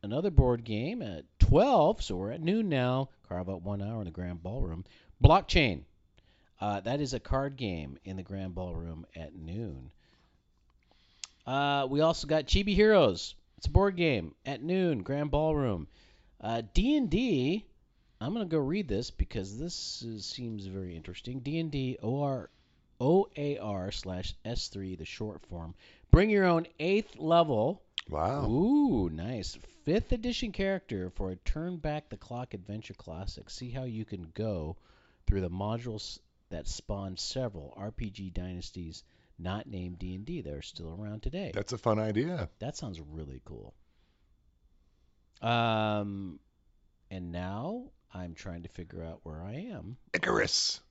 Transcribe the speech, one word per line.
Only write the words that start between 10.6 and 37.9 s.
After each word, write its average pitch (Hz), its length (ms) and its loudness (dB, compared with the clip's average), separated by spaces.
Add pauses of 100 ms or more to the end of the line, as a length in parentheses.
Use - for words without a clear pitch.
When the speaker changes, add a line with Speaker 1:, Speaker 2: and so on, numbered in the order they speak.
Speaker 1:
Uh, 139 420 2
we 143 120 2
also 160 260 4
got 151 200 2
Chibi 202 280 4
Heroes. 180 600 6 (240)
It's - 80 -4
a - 40 0
board 196 260 6
game 127 380 2 (100)
at 127 180 -6
noon, 170 400 2
Grand 143 280 -2
Ballroom. 143 560 2 (540)
Uh, 117 220 -4 (120)
D 254 220 6
and 254 120 2
D, 175 560 2 (560)
I'm 127 120 -4
gonna 226 140 -4
go 160 120 0
read 151 300 0
this 110 220 -2
because 101 480 -6
this - 440 -8
is, 113 240 -10
seems 110 400 -8
very 92 300 -8
interesting. 90 440 -10
D 143 180 -4
and 165 120 -2
D 131 320 -4
O 135 200 0
R, 135 280 -4 (500)
O 170 360 6
A 143 220 -2
R 98 320 -4
slash 92 440 -6 (100)
S 117 240 -4
three, 95 280 -8
the 80 80 -10
short 107 420 -8
form. 82 280 -10 (360)
Bring 196 200 10
your 202 140 8
own 170 220 6 (120)
eighth 196 400 2
level. 156 640 4 (260)
Speaker 2:
Wow. 98 380 0
Speaker 1:
Ooh, 175 640 4
nice. 92 480 -6 (260)
Fifth 196 280 2
edition 233 400 -2
character 175 580 -2
for - 200 -4
a 92 60 -6
turn 175 400 -2
back 151 320 -4
the 107 80 -12
clock 120 380 -12
adventure 101 400 -10
classic. - 560 -10
See 127 200 -12
how 131 140 -6
you 110 200 -6
can 90 300 -10
go 90 420 -4 (500)
through 98 140 4
the 90 100 -2
modules 110 680 -6 (320)
that - 180 -6
spawn 98 480 -6
several 101 600 -6
R 101 120 -8